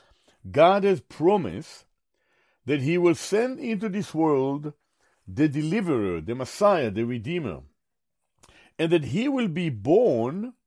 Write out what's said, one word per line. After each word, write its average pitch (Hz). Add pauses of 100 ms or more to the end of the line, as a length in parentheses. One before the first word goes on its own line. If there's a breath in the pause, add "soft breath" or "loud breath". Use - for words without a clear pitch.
(500 soft breath)
God 180
has 185
promised 151 (800)
that 135
he 160
will 175
send 240
into 226
this 190
world 147 (560)
the 135
deliverer, 147
the 107
Messiah, 139
the 110
Redeemer, 120 (1160 soft breath)
and 160
that 165
he 185
will 254
be 170
born 151 (120)